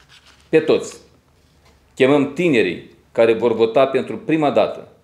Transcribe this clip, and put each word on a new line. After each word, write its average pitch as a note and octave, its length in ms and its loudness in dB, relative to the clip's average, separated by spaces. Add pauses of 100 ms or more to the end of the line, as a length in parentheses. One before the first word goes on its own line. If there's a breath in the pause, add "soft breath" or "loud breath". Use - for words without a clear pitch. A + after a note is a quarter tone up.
(480)
pe D#3 100 2
toți. C3+ 380 -2 (1000)
Chemăm C#3 380 2
tinerii A#2 580 -2 (220)
care A#2 200 2
vor A2+ 220 0
vota A2+ 320 2
pentru A2+ 320 -6
prima D3+ 320 -2
dată A2 380 -2 (160)